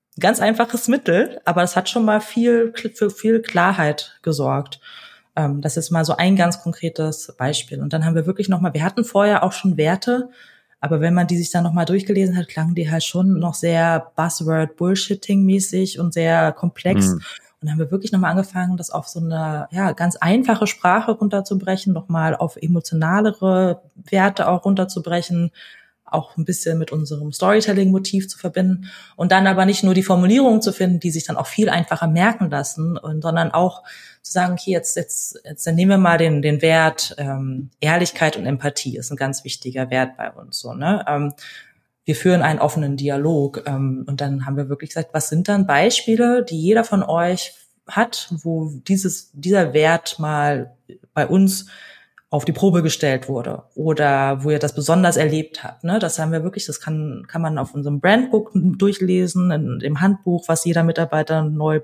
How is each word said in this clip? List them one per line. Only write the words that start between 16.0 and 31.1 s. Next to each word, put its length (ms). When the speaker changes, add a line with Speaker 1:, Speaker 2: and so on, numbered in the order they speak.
Speaker 1:
sehr 380
komplex. 600
Speaker 2:
Mhm. 60
Speaker 1:
Und 80
dann 40
haben 80
wir 120
wirklich 200
noch 80
mal 120
angefangen, 460
das 140
auf 160
so 120
eine, 520
ja, 220
ganz 220
einfache 520
Sprache 460
runterzubrechen, 800
noch 160
mal 260
auf 220
emotionalere 1200
Werte 520
auch 180
runterzubrechen, 840
auch 280
ein 80
bisschen 320
mit 160
unserem 400
Storytelling-Motiv 960
zu 80
verbinden 520
und 160
dann 120
aber 200
nicht 180
nur 100
die 100
Formulierungen 580
zu 100
finden, 300
die 100